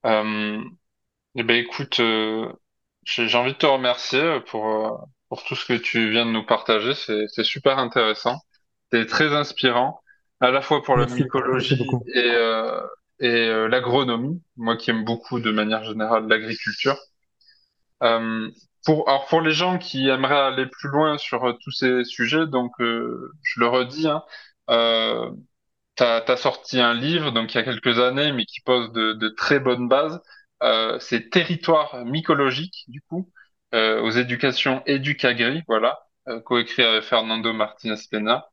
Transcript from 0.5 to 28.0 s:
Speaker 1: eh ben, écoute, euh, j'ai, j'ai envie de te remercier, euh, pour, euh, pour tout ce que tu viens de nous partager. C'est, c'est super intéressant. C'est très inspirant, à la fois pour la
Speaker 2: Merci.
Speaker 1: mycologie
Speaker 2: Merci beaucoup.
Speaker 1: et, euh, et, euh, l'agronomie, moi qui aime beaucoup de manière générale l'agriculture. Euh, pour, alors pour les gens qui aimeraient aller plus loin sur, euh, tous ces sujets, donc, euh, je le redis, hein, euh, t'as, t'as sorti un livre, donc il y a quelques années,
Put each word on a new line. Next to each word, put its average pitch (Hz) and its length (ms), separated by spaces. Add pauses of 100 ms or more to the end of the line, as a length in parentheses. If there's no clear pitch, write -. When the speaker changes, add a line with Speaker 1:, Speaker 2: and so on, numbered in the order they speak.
Speaker 1:
eh 117 80
ben, 117 140
écoute, 123 440
euh, 110 500 (540)
j'ai, 117 240
j'ai 120 80
envie 127 160
de - 60
te 160 80
remercier, 131 540
euh, 156 200
pour, 110 260
euh, 110 240 (380)
pour - 160
tout - 100
ce - 120
que 123 80
tu 113 360
viens 117 140
de 117 60
nous 110 160
partager. 113 480
C'est, 107 340
c'est 110 160
super 135 340
intéressant. 120 600 (520)
C'est 117 140
très 147 300
inspirant, 135 680 (400)
à 127 100
la 135 120
fois 147 200
pour 131 140
la 120 100
Speaker 2:
Merci. 123 180
Speaker 1:
mycologie 131 500
Speaker 2:
Merci 120 100
beaucoup. 123 200 (100)
Speaker 1:
et, 120 160
euh, 117 500 (400)
et, 127 80
euh, 113 400
l'agronomie, 127 720 (160)
moi 113 200
qui - 140
aime 113 140
beaucoup 117 360
de 113 100
manière 110 340
générale 110 420
l'agriculture. 110 680 (1040)
Euh, 113 480 (340)
pour, 156 240
alors 139 180
pour 160 140
les 160 100
gens 180 260
qui 135 320
aimeraient 135 260
aller 131 320
plus - 220
loin 147 300
sur, 127 260
euh, 120 80 (100)
tous 135 100
ces 127 320
sujets, 135 420
donc, 123 340
euh, 120 520 (100)
je - 180
le 120 60
redis, 127 420
hein, 151 140 (480)
euh, 117 600 (680)
t'as, 117 240
t'as 123 160
sorti - 440
un 117 140
livre, 147 380
donc 113 200
il 123 60
y - 20
a 110 40
quelques 120 340
années, 135 340